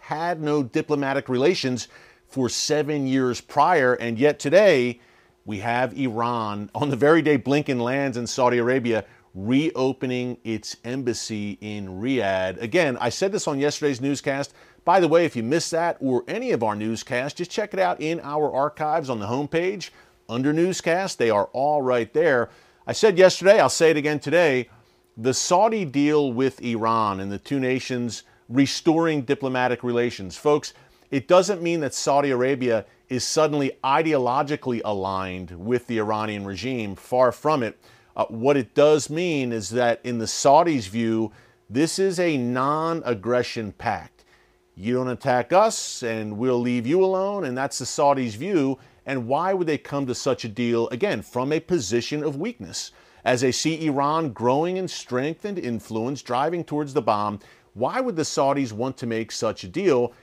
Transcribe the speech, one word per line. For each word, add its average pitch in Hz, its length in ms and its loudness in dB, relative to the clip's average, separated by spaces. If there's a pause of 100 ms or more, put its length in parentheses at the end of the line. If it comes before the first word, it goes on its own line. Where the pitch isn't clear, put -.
had 165 380 -4
no 151 220 0
diplomatic 139 640 -2
relations 131 600 0 (400)
for 127 200 -2
seven 147 600 -2
years 131 320 0
prior, 143 540 4
and 117 260 -4
yet 143 180 4
today 143 640 4 (440)
we 104 160 -6
have 120 380 -2
Iran, 113 760 -2
on 147 160 -2
the 135 60 -2
very 151 260 6
day 147 160 2
Blinken 135 420 0
lands 127 360 -2
in 120 100 -6
Saudi 123 320 2
Arabia, 117 460 0 (300)
reopening 127 1080 -2
its 110 400 -8
embassy 113 760 -6
in 104 280 -10
Riyadh. 95 720 -2
Again, 131 400 0
I 117 100 -2
said 196 220 -2
this 202 140 -4
on 147 120 -4
yesterday's 143 420 -2
newscast. 139 540 -4 (300)
By 180 160 4
the 170 80 4
way, 165 160 6
if 143 120 -2
you 117 60 -2
missed 139 300 -2
that 165 280 -2
or 127 260 0
any 233 260 -4
of 120 100 0
our 107 140 0
newscasts, 113 640 -4
just 180 120 -6
check 208 240 -6
it 190 60 -2
out 180 200 0
in 160 220 -4
our 147 300 -2
archives 151 580 -2
on 117 80 -2
the 101 80 -6
homepage 160 640 -2 (380)
under 131 240 0
newscast. 175 680 0
They 117 120 4
are 104 220 2
all 147 300 0
right 123 300 0
there. 143 380 2 (340)
I - 80 -4
said 202 240 4
yesterday, 185 440 8
I'll 139 80 8
say 160 220 4
it 156 60 4
again 151 220 0
today, 139 500 2 (480)
the 117 160 0
Saudi 202 520 2
deal 143 480 2
with 127 280 0
Iran 113 600 0
and 98 100 -6
the 101 80 -6
two 139 220 -4
nations 127 640 -4 (240)
restoring 151 760 2
diplomatic 127 640 0
relations. 120 520 -2
Folks, - 380 0 (380)
it 180 160 -2
doesn't 180 340 4
mean 170 180 0
that 139 140 -4
Saudi 143 360 2
Arabia 123 540 0 (240)
is 127 140 -4
suddenly 147 480 0 (140)
ideologically 135 1000 0
aligned 95 680 -4
with 113 340 -4
the 117 120 -2
Iranian 107 460 -2
regime. 98 520 -6
Far 127 340 2
from 147 320 -2
it. 107 160 -4 (380)
Uh, 110 80 0
what 120 320 2
it 123 180 -4
does 147 340 4
mean 147 440 -2
is 104 180 -6
that 120 320 0
in 120 160 -4
the 113 60 -2
Saudis' 143 640 4
view, 113 420 0 (400)
this 147 300 0
is 190 180 0
a 170 180 2
non-aggression 123 1400 -2
pact. - 520 -8 (500)
You 107 200 -4
don't 127 140 -2
attack 123 440 -2
us, 208 500 2
and 110 340 -4
we'll 123 240 2
leave 120 260 -2
you 180 180 2
alone, 190 400 -2
and 127 120 -6
that's 135 220 -6
the 131 60 -10
Saudis' 135 500 0
view. 139 440 0 (260)
And 127 240 -6
why 165 260 0
would 180 140 -2
they 147 100 0
come 143 280 -6
to 123 80 -2
such - 300 -2
a 120 40 -6
deal, 117 400 0
again, 127 340 -2
from 131 300 -4
a 160 80 0
position 147 640 -2
of 143 120 -4
weakness? 160 540 -8 (340)
As 120 180 2
they 131 100 4
see 160 340 -2
Iran 147 460 0
growing 143 460 0
in 185 100 -6
strength 135 560 -6
and 202 140 -6
influence, 117 640 -6
driving 151 420 -2
towards 147 300 -6
the 143 80 0
bomb, 104 360 0 (360)
why 151 260 -2
would 247 160 -4
the 160 60 -2
Saudis 139 500 0
want 123 240 -6
to 123 100 -8
make 113 240 -4
such 107 320 -4
a 101 60 -10
deal? 127 540 0